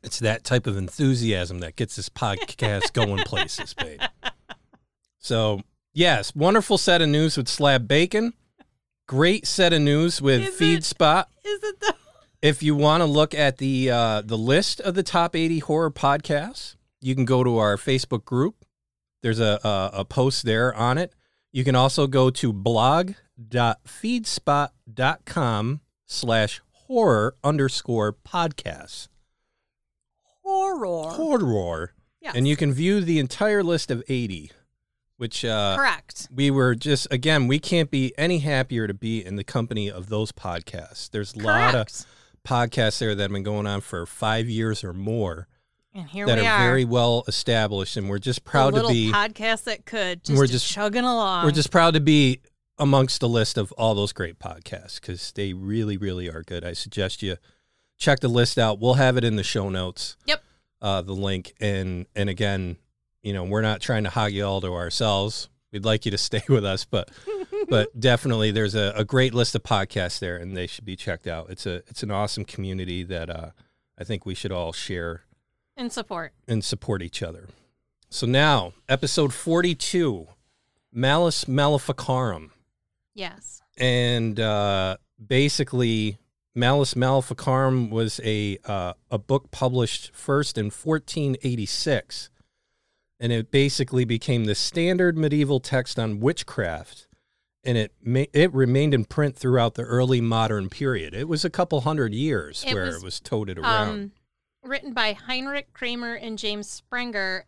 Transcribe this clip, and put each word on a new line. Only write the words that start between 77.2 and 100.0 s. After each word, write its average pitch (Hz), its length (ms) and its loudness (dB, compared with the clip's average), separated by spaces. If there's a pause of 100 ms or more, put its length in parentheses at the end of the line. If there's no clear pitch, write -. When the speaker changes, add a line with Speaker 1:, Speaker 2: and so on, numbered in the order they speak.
Speaker 1:
other. 82 260 -12 (600)
So - 160 -4
now, 127 460 4 (160)
episode 135 460 2
forty-two, 165 920 0 (640)
Malus 147 540 2
Maleficarum. 127 1040 0 (640)
Speaker 2:
Yes. 190 480 -14 (140)
Speaker 1:
And, 120 640 0
uh, 101 560 0 (280)
basically, 123 960 0 (360)
Malus 127 400 2
Maleficarum 131 960 0
was 113 340 -2
a, 104 400 -2
uh, 92 300 -4 (160)
a 117 80 -4
book 135 320 -2
published 127 640 -2
first 143 420 -2
in 107 140 -4
fourteen 151 720 -4
eighty-six. - 880 -4 (920)
And 117 120 0
it 113 180 -2
basically 135 540 2
became 117 400 0
the 104 100 2
standard 175 600 0
medieval 147 440 2
text - 380 -2
on 110 220 -2
witchcraft. 92 840 -4 (580)
And 123 140 0
it 107 140 -2 (100)
ma-, 127 300 0
it 160 220 4
remained 135 400 4
in 113 100 2
print 143 320 -2
throughout 123 380 2
the 117 100 -6
early 127 360 2